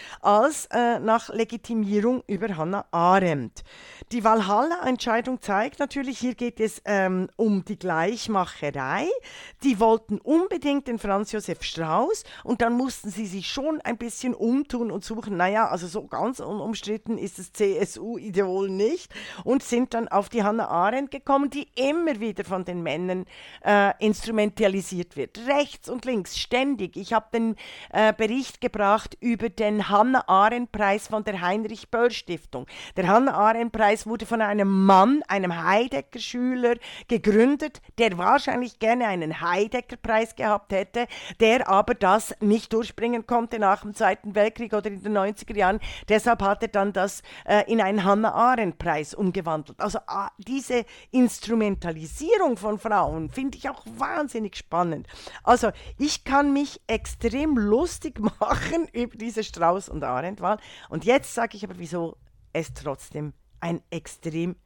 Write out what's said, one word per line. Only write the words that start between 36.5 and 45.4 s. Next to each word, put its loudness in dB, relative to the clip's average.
gegründet, 2
der 2
wahrscheinlich 2
gerne 2
einen -4
Heidegger-Preis -2
gehabt -2
hätte, -2
der 4
aber 4
das 2
nicht 2
durchbringen -2
konnte -2
nach 4
dem -12
Zweiten 0
Weltkrieg 0
oder -2
in -10
den -2
neunziger -2